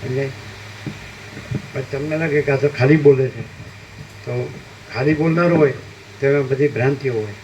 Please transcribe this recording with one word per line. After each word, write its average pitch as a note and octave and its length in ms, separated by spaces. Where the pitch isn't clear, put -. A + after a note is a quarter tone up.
સમજાય? C3+ 260
પણ C3+ 80
તમને D3+ 280
લાગે D3 240
કે C#3 100
આ C#3 40
તો C#3 120
ખાલી C#3+ 280
બોલે C3+ 320
છે, A#2 120
તો B2 280
ખાલી D3+ 200
બોલનાર E3 380
હોય D3+ 200
તો C#3 60
એમાં C#3 220
બધી C3+ 200
ભ્રાંતિઓ C3 440
હોય. G#2+ 200